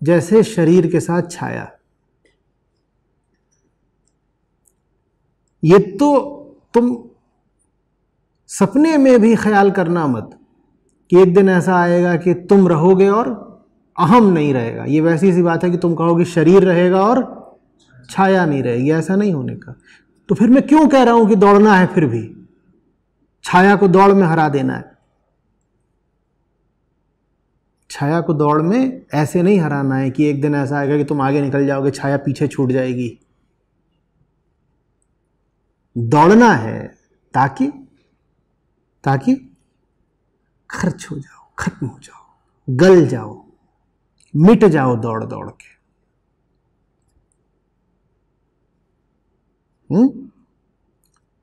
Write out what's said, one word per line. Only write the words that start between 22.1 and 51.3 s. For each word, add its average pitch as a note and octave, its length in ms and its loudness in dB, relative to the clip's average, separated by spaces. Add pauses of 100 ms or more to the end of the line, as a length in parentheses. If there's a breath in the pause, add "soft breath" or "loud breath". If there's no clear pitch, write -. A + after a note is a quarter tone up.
छाया F#3+ 300 2
को G3 140 2
दौड़ F#3+ 240 4
में G3 120 2
हरा D#3+ 240 0
देना C3 260 -4
है। - 220 -18 (3000)
छाया D#3+ 320 -4
को E3+ 120 -4
दौड़ D3 280 0
में B3+ 520 -4
ऐसे D3+ 280 -4
नहीं F#3+ 180 0
हराना C#3 360 -4
है C3+ 160 -4
कि D3 140 -2
एक C#3+ 160 -4
दिन D3 140 -2
ऐसा C#3+ 240 -4
आएगा C#3+ 180 -2
कि D3 60 -2
तुम D3 180 -6
आगे C#3 200 -2
निकल C#3 260 -2
जाओगे, C#3 240 -4
छाया C#3 280 -4
पीछे C#3 280 -6
छूट C3 240 -4
जाएगी। B2+ 460 -6 (2750)
दौड़ना D#3+ 580 4
है A2 320 -8 (480)
ताकि, C3+ 340 -2 (1400)
ताकि C#3 320 -2 (1300)
खर्च - 420 -8
हो D3+ 60 -14
जाओ, - 300 -20 (120)
खत्म - 280 -10
हो - 120 -20
जाओ, - 260 -20 (420)
गल D#3+ 400 4
जाओ, G#2+ 360 -10 (920)
मिट G#3+ 320 4
जाओ C3+ 320 0
दौड़ A2 280 -6
दौड़ G#2 240 -14
के। - 280 -20 (4000)
हम्म? A3 180 0 (1400)